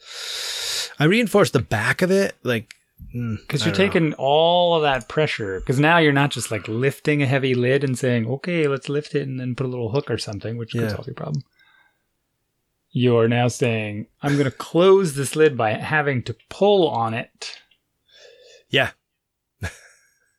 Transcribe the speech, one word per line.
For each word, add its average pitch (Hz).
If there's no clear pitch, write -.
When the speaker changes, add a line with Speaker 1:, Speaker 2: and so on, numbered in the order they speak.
Speaker 1:
I 143
reinforced 202
the 135
back 110
of 180
it, 196
like, 117
mm, 117
Speaker 2:
'Cause -
Speaker 1:
I -
Speaker 2:
you're 156
Speaker 1:
don't -
know. 196
Speaker 2:
taking 165
all 165
of 156
that 135
pressure, 107
'cause 131
now 160
you're 151
not 139
just, -
like, 104
lifting 139
a 139
heavy 131
lid 127
and 131
saying, 120
"Okay, 151
let's 135
lift 147
it 143
and 131
then 127
put 131
a 131
little 120
hook 143
or 113
something," 110
which 117
could 117
Speaker 1:
Yeah. 110
Speaker 2:
solve -
your 127
problem. 147
You're 120
now 120
saying, 110
"I'm 143
gonna 143
close 190
this 139
lid 156
by 110
having 139
to -
pull 196
on 113
it." -
Speaker 1:
Yeah. 131
<laughs> -